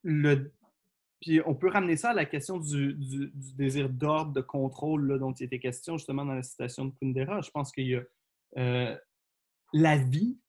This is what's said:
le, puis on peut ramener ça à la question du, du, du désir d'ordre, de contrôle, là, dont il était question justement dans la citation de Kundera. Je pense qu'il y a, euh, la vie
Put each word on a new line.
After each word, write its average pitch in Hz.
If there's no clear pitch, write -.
le, 147
puis 160
on 147
peut 180
ramener 180
ça 233
à -
la 165
question 156
du, 143
du, 139
du 135
désir 135
d'ordre, 151
de 135
contrôle, 143
là, 135
dont 131
il 127
était 127
question 131
justement 143
dans 135
la 127
citation 127
de 131
Kundera. 135
Je -
pense 143
qu'il 131
y 123
a, 123
euh, 123
la 156
vie 151